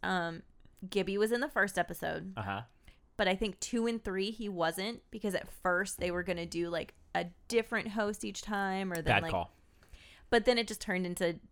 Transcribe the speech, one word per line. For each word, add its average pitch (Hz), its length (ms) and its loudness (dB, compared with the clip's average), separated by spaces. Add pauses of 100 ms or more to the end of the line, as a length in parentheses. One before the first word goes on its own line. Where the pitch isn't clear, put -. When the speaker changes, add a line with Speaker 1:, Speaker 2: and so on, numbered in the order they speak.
Speaker 1:
um, 170 400 -2 (460)
Gibby 196 300 0
was 220 140 4
in 240 80 2
the 285 80 -2
first 202 300 0
episode. 170 580 -2
Speaker 2:
Uh-huh. 104 260 -4 (560)
Speaker 1:
But 214 100 4
I 196 60 4
think 196 260 -2
two 233 280 0
and 226 140 -2
three 190 280 -2
he 220 180 -6
wasn't, 185 640 0
because 208 240 -2
at - 160 -2 (120)
first 185 360 2
they 175 120 0
were 175 120 0
gonna 170 240 -2
do, 170 240 -2
like, 165 240 -4 (200)
a 175 120 0 (220)
different 226 400 2
host 208 360 -2
each 202 180 -6
time, 196 500 -2
or 170 40 -2
then, 165 80 -2 (120)
Speaker 2:
Bad 101 80 4
Speaker 1:
like, - 80 -4
Speaker 2:
call. 87 200 -2 (800)
Speaker 1:
but 226 160 6
then 247 100 6
it 226 120 2
just 214 120 -6
turned 185 240 0
into 175 340 0 (140)